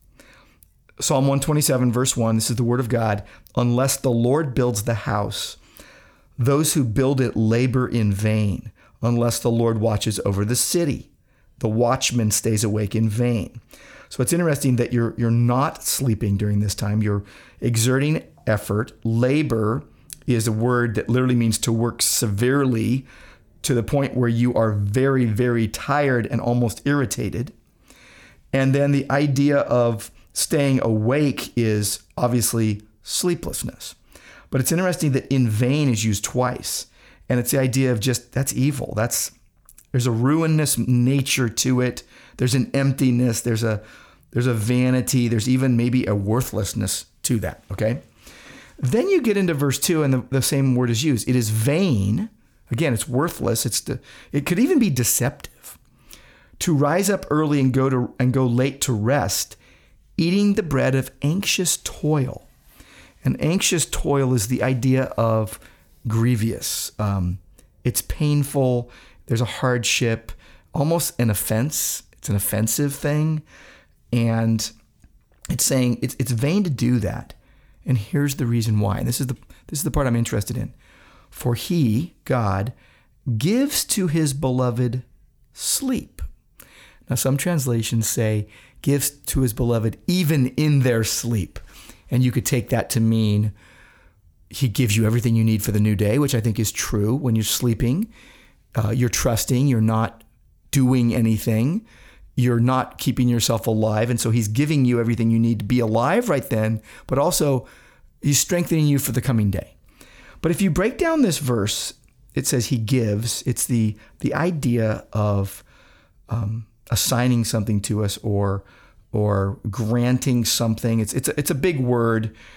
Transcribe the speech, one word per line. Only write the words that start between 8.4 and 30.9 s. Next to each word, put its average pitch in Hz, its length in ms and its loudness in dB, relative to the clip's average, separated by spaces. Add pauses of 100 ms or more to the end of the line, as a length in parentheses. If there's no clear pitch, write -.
Unless 117 380 0
the 123 100 -2
Lord 113 280 0
watches 107 460 0
over 101 200 0
the 117 120 -2
city, - 540 -2 (480)
the 117 100 -2
watchman 117 640 0
stays 110 320 0
awake 101 320 -2
in 110 120 2
vain." 117 520 -2 (480)
So - 140 -4
it's 120 100 -2
interesting 160 440 0
that 120 160 0
you're, 117 240 0
you're 117 140 0
not 120 540 0
sleeping 101 520 -2
during 104 220 0
this 101 160 0
time. 104 280 -2
You're 101 200 0 (380)
exerting 127 640 0 (240)
effort. 107 460 -2 (120)
Labor 120 800 0 (420)
is 113 220 2
a 110 40 0
word 120 420 0
that - 140 -4
literally 127 280 2
means 113 220 2
to - 120 -4
work 113 320 -2
severely 120 1040 0 (540)
to 139 140 0
the 117 80 2
point 139 340 -2
where 123 140 2
you 120 240 2
are 113 180 2
very, 123 540 2
very 113 420 0
tired 135 580 0
and - 140 -4
almost 120 440 0
irritated. 127 680 -2 (1040)
And 135 200 2
then 143 180 2
the 139 180 0
idea 143 480 2
of 120 520 0 (220)
staying 139 500 0
awake 120 720 0